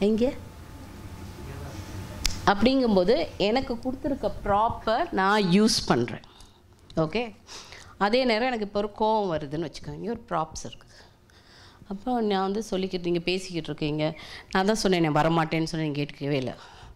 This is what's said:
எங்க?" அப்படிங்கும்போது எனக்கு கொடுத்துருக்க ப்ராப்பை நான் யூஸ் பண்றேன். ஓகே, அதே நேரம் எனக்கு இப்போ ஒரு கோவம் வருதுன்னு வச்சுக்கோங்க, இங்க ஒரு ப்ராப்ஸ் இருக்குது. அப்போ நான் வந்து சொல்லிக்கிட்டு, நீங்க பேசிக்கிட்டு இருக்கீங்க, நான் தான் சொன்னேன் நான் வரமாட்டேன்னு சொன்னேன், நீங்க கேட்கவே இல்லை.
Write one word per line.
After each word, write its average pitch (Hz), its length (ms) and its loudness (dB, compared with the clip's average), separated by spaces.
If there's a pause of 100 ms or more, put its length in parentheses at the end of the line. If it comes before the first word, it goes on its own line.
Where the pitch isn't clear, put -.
எங்க?" 214 240 4 (2250)
அப்படிங்கும்போது 214 680 6 (240)
எனக்கு 233 360 2
கொடுத்துருக்க 262 520 -4 (160)
ப்ராப்பை 220 540 0 (160)
நான் 202 400 4
யூஸ் 208 340 6
பண்றேன். 120 400 0 (720)
ஓகே, 160 260 0 (760)
அதே 208 260 4
நேரம் 240 260 2
எனக்கு 208 180 -4
இப்போ 202 140 -2
ஒரு 208 160 -4
கோவம் 214 340 2
வருதுன்னு 151 360 -4
வச்சுக்கோங்க, 147 320 -10
இங்க 190 100 -6
ஒரு 233 180 -8
ப்ராப்ஸ் - 360 -4
இருக்குது. - 200 -16 (1040)
அப்போ 202 320 -6
நான் 196 260 2
வந்து 202 240 -2
சொல்லிக்கிட்டு, 185 380 -2
நீங்க 175 120 2
பேசிக்கிட்டு 175 480 -2
இருக்கீங்க, 151 360 -2 (460)
நான் 190 160 2
தான் 214 160 2
சொன்னேன் 180 240 4
நான் 151 120 4
வரமாட்டேன்னு 160 540 2
சொன்னேன், 160 180 -2
நீங்க 143 140 -4
கேட்கவே 143 320 -4
இல்லை. 127 180 -2 (400)